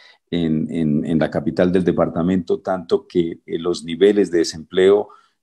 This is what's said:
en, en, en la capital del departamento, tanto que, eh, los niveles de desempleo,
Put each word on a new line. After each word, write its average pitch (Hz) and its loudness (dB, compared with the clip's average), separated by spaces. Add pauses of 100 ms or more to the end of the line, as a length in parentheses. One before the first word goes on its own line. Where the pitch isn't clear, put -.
(320)
en, 80 -2
en, 76 0
en 80 0
la 76 0
capital 85 0
del 92 2
departamento, 87 0
tanto 92 -4
que, 85 -4
eh, 85 -6
los 82 -4
niveles 92 2
de 87 0
desempleo, 90 2 (340)